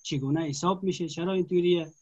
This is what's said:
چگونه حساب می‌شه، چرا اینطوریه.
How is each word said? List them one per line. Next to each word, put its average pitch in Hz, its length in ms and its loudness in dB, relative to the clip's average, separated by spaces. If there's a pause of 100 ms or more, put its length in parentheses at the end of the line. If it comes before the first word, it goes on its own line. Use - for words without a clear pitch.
چگونه 139 380 0
حساب 170 420 0
می‌شه، 180 260 -2
چرا 170 240 -4
اینطوریه. 175 680 2